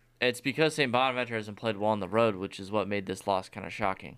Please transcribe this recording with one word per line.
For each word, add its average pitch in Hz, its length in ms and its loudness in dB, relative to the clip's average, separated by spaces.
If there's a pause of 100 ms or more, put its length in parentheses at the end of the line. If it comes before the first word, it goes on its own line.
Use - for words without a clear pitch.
(200)
it's 120 220 2
because 147 340 2
Saint 135 160 2
Bonaventure 123 440 0
hasn't 104 220 -6
played 110 200 -2
well 107 140 2
on 107 80 2
the 95 80 -4
road, 110 280 4
which 95 240 -6
is 98 120 -10
what 101 160 2
made 101 180 -2
this 92 220 -4
loss 95 220 2
kinda 95 200 -10
shocking. 95 480 -4